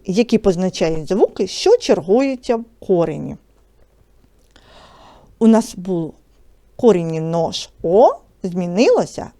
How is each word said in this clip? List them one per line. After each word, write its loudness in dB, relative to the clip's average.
які 0
позначають -2
звуки, 0
що 2
чергуються 0
в -8
корені. -2
У 2
нас 4
був -6
корінь 0
нож -4
О, 6
змінилося -2